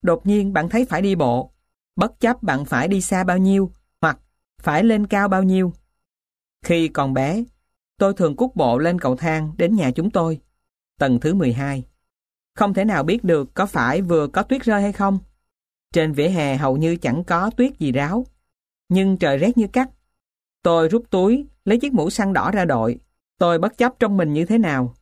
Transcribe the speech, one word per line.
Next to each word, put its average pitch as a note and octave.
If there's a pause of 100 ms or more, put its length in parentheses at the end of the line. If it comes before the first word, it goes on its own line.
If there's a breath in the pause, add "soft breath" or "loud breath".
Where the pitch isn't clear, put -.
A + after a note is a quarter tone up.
Đột E3+
nhiên G3+
bạn F#3
thấy A3
phải F#3
đi G3
bộ, C3 (440)
bất G3+
chấp A#3+
bạn D3
phải C#3
đi G3
xa F#3
bao F3+
nhiêu, F#3+ (280)
hoặc D#3 (440)
phải D#3+
lên G#3+
cao G3+
bao F#3+
nhiêu. F#3 (920)
Khi E3+
còn C3+
bé, D#3 (520)
tôi G3
thường D#3+
cuốc E3
bộ B2
lên E3+
cầu B2+
thang D#3
đến F3+
nhà D3+
chúng E3
tôi, E3 (580)
tầng B2+
thứ D#3+
mười D3+
hai. C3+ (680)
Không G3+
thể F#3+
nào G#3+
biết F#3+
được D#3
có F#3+
phải D3
vừa E3+
có F#3
tuyết C4
rơi G#3
hay G3+
không. G3 (760)
Trên D#3
vỉa C#3+
hè D3+
hầu C#3
như E3
chẳng D#3+
có F3+
tuyết C4
gì C#3+
ráo, D3 (640)
nhưng F#3+
trời D3+
rét G#3
như A3
cắt. B3+ (720)
Tôi E3
rút A3+
túi, G#3+ (180)
lấy G#3+
chiếc C#4+
mũ F3+
săn G3
đỏ C#3
ra G3
đội. A#2+ (400)
Tôi E3+
bất G3
chấp B3
trong G3+
mình D#3+
như D3+
thế G#3+
nào. C3+